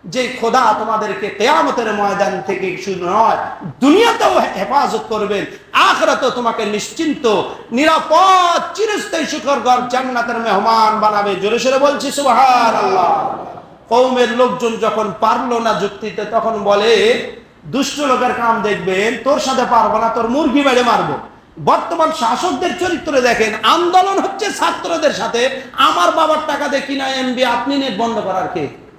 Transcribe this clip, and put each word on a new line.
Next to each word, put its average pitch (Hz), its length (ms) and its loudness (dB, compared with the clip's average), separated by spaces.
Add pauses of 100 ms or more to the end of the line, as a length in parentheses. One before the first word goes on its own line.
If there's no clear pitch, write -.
যে 226 360 -4
খোদা 233 380 2
তোমাদেরকে 208 500 -4
কিয়ামতের 247 640 0
ময়দান 196 540 0
থেকে 185 380 -4
শুধু 180 200 -4
নয়, 208 320 0 (420)
দুনিয়াতেও 415 600 4
হেফাজত 220 600 -2 (100)
করবেন, 202 360 -2 (280)
আখিরাতেও 302 560 2
তোমাকে 233 360 -2
নিশ্চিন্ত, 208 760 -2 (300)
নিরাপদ, 330 920 4 (120)
চিরস্থায়ী 370 520 -2
সুখর 277 340 -2
ঘর, 247 180 2 (120)
জান্নাতের 247 480 -2
মেহমান 220 640 2
বানাবে। 202 360 0
জোরে 208 240 -2
সোরে 262 180 2
বলছি, 277 340 0
সুবহানাল্লাহ। 226 1200 2 (540)
কওমের 247 420 2
লোকজন 233 460 0
যখন 208 420 -2
পারল 240 400 0
না 226 140 0
যুক্তিতে, 202 520 -6
তখন 226 380 -2
বলে, 208 680 2 (340)
দুষ্ট 254 340 -4
লোকের 247 340 0
কাম 226 280 0
দেখবেন, 196 640 -2
"তোর 277 160 2
সাথে 254 300 0
পারবো 214 280 2
না, 226 120 0
তোর 226 180 -2
মুরগি 285 340 2
মেরে 247 220 4
মারবো।" 185 300 0 (520)
বর্তমান 311 460 0
শাসকদের 311 680 -2
চরিত্র 320 420 0
দেখেন, 220 440 0
আন্দোলন 349 540 4
হচ্ছে 392 340 -4
ছাত্রদের 320 600 -2
সাথে। 233 480 -2 (120)
আমার 320 380 2
বাবার 311 260 2 (100)
টাকা 285 200 -2
দিয়ে 269 140 -2
কিনা 269 280 -4
এমবি, 254 360 -2
আপনি 269 320 0
নেট 262 200 -2
বন্ধ 226 220 -2
করার 185 340 -4
কে? 143 340 -6 (120)